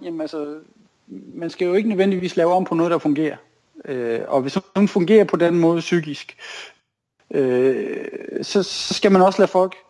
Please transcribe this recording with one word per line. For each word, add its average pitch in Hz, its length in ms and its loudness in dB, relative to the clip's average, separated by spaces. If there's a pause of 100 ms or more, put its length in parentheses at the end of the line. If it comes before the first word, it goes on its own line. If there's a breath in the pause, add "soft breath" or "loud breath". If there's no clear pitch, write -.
jamen 170 160 -8
altså, 151 360 -8 (800)
man 170 160 -10
skal - 160 -4
jo 180 80 0
ikke 214 140 2
nødvendigvis 185 480 0
lave 170 160 2
om 185 120 2
på - 100 -6
noget, 165 160 0
der 165 80 0
fungerer. 151 380 -2 (480)
Øh, 120 440 -4
og 139 140 0
hvis 139 160 -4 (180)
hun 202 120 4
fungerer 196 360 6
på - 120 -2
den 170 220 2
måde 165 220 2
psykisk, 156 560 -4 (920 loud breath)
øh, 127 760 0 (360)
så, 196 200 0
så - 320 -6
skal 202 180 2
man 185 100 6
også 190 200 4
lade 180 80 4
folk 185 260 0 (140)